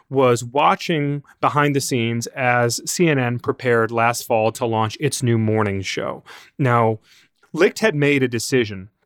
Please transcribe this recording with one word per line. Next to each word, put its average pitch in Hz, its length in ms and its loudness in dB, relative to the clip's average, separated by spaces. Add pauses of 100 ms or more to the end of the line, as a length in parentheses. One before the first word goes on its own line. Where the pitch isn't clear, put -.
was 123 360 2
watching 143 800 0 (160)
behind 147 340 2
the 139 60 0
scenes 117 480 -2
as 123 600 0
C 175 200 0
N 143 100 2
N 120 220 -2
prepared 120 500 0
last 117 380 0
fall 110 240 2
to 127 120 -4
launch 110 360 -2
its 131 240 -4
new 117 140 2
morning 107 440 0
show. - 400 -8 (340)
Now, 117 440 2 (540)
Licht 196 240 2
had 214 160 0
made 143 280 2
a 127 60 2
decision 107 640 -2 (160)